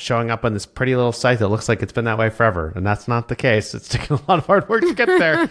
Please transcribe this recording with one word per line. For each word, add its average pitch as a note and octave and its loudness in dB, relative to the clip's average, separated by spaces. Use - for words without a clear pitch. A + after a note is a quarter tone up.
showing A#2 -2
up A2+ -4
on A2+ 0
this G2+ -6
pretty B2+ -2
little B2 0
site B2 0
that A2 2
looks G#2+ -2
like A2+ 0
it's G2+ -6
been A#2 -2
that A2+ -2
way A2+ 2
forever. F2+ 0
And F#2 -4
that's G#2 -2
not A#2 -2
the B2+ -6
case. A2 0
It's - -12
taken - -2
a - -4
lot F#3 4
of C#3+ -4
hard F#3+ 2
work A3 0
to E4+ 2
get A#3+ 0
there. E4+ 4